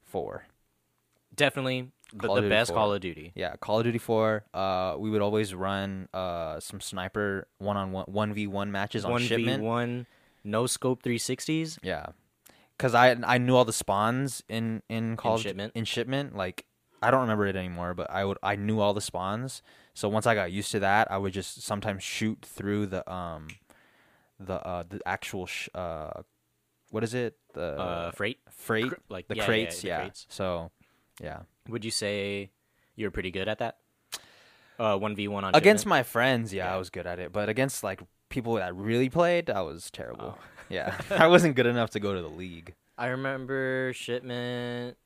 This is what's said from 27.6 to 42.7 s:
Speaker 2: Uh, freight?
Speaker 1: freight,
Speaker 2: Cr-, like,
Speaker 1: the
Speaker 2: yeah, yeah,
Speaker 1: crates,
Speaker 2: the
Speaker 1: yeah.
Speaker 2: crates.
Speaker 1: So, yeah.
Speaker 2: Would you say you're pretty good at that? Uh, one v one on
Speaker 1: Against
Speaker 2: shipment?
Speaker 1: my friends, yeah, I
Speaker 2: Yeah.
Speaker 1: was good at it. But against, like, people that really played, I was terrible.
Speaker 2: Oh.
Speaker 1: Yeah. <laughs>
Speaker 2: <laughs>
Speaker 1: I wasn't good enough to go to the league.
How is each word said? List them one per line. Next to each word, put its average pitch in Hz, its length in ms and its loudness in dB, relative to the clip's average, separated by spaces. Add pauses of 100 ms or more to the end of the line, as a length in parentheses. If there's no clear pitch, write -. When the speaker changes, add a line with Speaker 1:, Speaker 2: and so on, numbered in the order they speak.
Speaker 2:
Uh, 85 340 -4
freight? 107 280 -4 (100)
Speaker 1:
freight, 113 380 -2
Speaker 2:
Cr-, 151 60 -6 (160)
like, 92 180 -10
Speaker 1:
the 104 80 -4
Speaker 2:
yeah, 107 60 -2
yeah, 101 40 2
Speaker 1:
crates, 110 360 0
Speaker 2:
the 101 60 -6
Speaker 1:
yeah. 82 120 -2
Speaker 2:
crates. - 300 -10
Speaker 1:
So, 87 400 -4 (520)
yeah. - 180 -10 (280)
Speaker 2:
Would 110 160 -6
you 113 60 -4
say 101 600 -4 (460)
you're 107 140 -2
pretty 92 200 -4
good 92 180 -4
at 110 100 -2
that? 120 180 -4 (1040)
Uh, 107 200 4
one 104 160 -2
v 101 140 -2
one 101 160 -2
on 95 100 2
Speaker 1:
Against 202 300 8
Speaker 2:
shipment? 180 140 4
Speaker 1:
my 127 40 4
friends, 117 520 2
yeah, 92 140 -2
I 92 40 -2
Speaker 2:
Yeah. 95 60 0
Speaker 1:
was 92 120 -6
good 87 160 -8
at 87 120 -6
it. 87 140 -8
But 104 180 0
against, 131 340 0
like, 95 160 -4 (300)
people 117 240 -2
that 90 200 -2
really 113 360 2
played, 170 400 2
I 101 120 0
was 82 280 -8
terrible. 58 480 -10
Speaker 2:
Oh. - 40 -20 (260)
Speaker 1:
Yeah. 92 320 -4
<laughs> - 60 -8
Speaker 2:
<laughs> - 40 -8
Speaker 1:
I 175 180 6
wasn't 175 280 8
good 123 100 6
enough 120 240 2
to 107 100 -4
go 101 140 -2
to 92 80 -4
the 80 60 -8
league. 85 460 -12 (240)